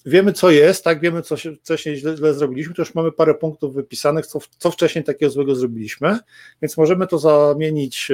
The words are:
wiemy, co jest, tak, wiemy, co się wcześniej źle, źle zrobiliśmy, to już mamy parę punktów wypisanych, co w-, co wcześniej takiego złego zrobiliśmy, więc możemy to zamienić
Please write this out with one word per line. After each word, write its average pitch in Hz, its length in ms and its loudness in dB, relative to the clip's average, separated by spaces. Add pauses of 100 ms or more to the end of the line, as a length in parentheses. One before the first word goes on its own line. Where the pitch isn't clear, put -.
wiemy, 190 280 4
co 185 180 4
jest, 156 320 6
tak, 165 160 0
wiemy, 170 220 -2
co 156 160 -6
się 160 180 -12
wcześniej 151 420 -6
źle, 151 200 -6
źle 151 160 2
zrobiliśmy, 143 400 -4
to 175 80 -6
już - 140 -6
mamy 165 160 0
parę 156 220 2
punktów 151 400 -6
wypisanych, 147 520 -4
co - 140 -10
w-, - 80 -20
co - 240 -4
wcześniej 165 320 -2
takiego 143 280 -2
złego 139 240 0
zrobiliśmy, 127 600 -4 (440)
więc - 160 -6
możemy 175 300 2
to 170 120 -2
zamienić 147 960 2